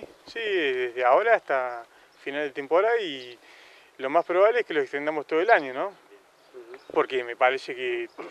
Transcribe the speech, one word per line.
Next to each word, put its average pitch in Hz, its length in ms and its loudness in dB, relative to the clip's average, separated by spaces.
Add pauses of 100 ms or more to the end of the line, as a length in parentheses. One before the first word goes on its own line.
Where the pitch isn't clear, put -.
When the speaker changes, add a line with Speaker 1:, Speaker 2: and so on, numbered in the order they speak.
(260)
Speaker 1:
sí, - 140 -12
desde 131 640 0
ahora 190 300 6
hasta 127 500 -2 (380)
final 143 220 -6
de 143 60 -6
temporada 170 500 2
y 131 380 -8 (600)
lo 131 100 -6
más 165 160 2
probable 208 360 4
es 202 60 -4
que 170 80 -10
lo 147 60 2
extendamos 147 460 -4
todo 160 140 0
el 202 100 2
año, 147 240 4
¿no? 151 140 -4
Speaker 2:
Ujú. - 880 -20 (140)
Speaker 1:
Porque 135 300 0
me 120 140 -10
parece 131 380 0
que 120 340 -6 (220)